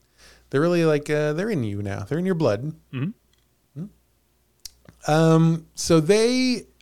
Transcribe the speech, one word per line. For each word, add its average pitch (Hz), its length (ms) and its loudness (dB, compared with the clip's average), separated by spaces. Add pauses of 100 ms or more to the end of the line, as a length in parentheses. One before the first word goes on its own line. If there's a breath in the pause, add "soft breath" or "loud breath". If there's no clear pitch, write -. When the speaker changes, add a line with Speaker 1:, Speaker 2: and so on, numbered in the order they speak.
(500 soft breath)
Speaker 1:
They're 135 100 -2
really, 170 260 0
like, 151 240 0
uh, 151 240 -2
they're 196 180 -4
in 147 120 -2
you 101 200 -6
now. 101 160 -6
They're 135 200 -6
in 180 60 -4
your 190 100 0
blood. 143 380 -2 (180)
Speaker 2:
Mm-hmm. 131 120 -6
Speaker 1:
Mm-hmm. 190 80 -4 (2000)
Um, 160 680 2
so 165 240 2
they, 233 640 2 (180)